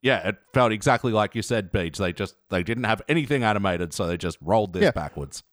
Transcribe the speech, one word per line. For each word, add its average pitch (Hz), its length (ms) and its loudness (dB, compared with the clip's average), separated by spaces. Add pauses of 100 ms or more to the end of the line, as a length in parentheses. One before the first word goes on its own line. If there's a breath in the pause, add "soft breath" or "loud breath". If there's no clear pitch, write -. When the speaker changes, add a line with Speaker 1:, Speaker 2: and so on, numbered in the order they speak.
Speaker 1:
yeah, 104 260 0
it 101 80 -4 (180)
felt 123 180 4
exactly 117 400 0
like 107 220 0
you 113 80 -4
said, 104 280 -2
Beej. 87 280 -2
They 92 160 0
just, - 200 -6 (140)
they 92 140 0
didn't 117 220 -2
have 107 240 0
anything 147 360 0
animated, 95 480 0
so 95 140 -4
they 87 100 0
just 85 240 -4
rolled 98 320 0
this 90 120 0
Speaker 2:
Yeah. 160 80 6
Speaker 1:
backwards. 73 500 -8 (100)